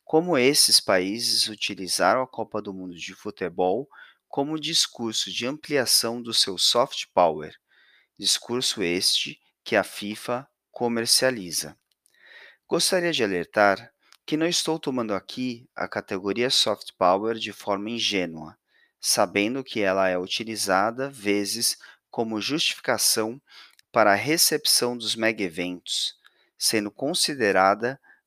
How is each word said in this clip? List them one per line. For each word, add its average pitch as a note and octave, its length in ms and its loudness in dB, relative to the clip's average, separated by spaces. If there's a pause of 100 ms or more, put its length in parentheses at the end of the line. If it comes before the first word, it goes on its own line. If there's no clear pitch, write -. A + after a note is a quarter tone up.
como E3 360 2
esses C3+ 420 4
países G#2+ 680 0
utilizaram G2 760 0
a B2 40 -10
Copa G#2+ 360 -8
do G#2 100 -10
Mundo F#2 220 -12
de E2+ 180 -12
Futebol F#2 720 -2 (400)
como D3+ 320 -2
discurso A#2 720 -4
de A2 140 -6
ampliação B2 720 0
do A#2 140 -10
seu F#2+ 240 0
soft - 560 2
power, D#2+ 400 2 (680)
discurso A#2 640 -2
este - 580 -2 (220)
que - 120 0
a G2 80 4
fifa A2+ 640 -8 (240)
comercializa. A#2 1040 -2 (920)
Gostaria F3 420 2
de C3+ 120 0
alertar G2 680 2 (360)
que D3+ 100 -2
não D#3+ 80 0
estou E3 320 -2
tomando B2 380 -4
aqui B2 600 -8
a - 120 -6
categoria G2+ 640 -2
soft - 480 0
power G2 360 2
de A2 160 -8
forma G2+ 380 -4
ingênua, F2+ 640 -4 (440)
sabendo G#2 640 2
que A#2 180 -4
ela F#2+ 260 2
é F2+ 120 0
utilizada, A2 880 0
vezes, G#2 720 -2 (320)
como A2 280 -2
justificação B2+ 1000 -2 (500)
para G#2+ 200 6
a G2 40 6
recepção B2+ 800 2
dos A2+ 200 -4
mega-eventos, F2+ 960 -4 (460)
sendo G#2 320 0
considerada A#2 1080 2 (280)